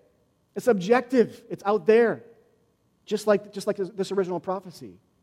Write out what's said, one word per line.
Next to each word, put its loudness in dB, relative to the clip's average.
It's -4
objective. 2
It's -10
out 0
there, 4
just -4
like, 0
just -8
like -2
this, -6
this -6
original -2
prophecy. -10